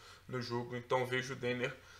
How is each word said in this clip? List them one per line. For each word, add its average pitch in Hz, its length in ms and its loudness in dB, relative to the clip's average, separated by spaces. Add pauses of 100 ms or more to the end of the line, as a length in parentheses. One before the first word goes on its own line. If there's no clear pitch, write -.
(280)
no 127 140 -2
jogo. 120 340 0
Então 123 300 4
vejo 127 280 0
o - 20 -6
Denner 123 400 0 (240)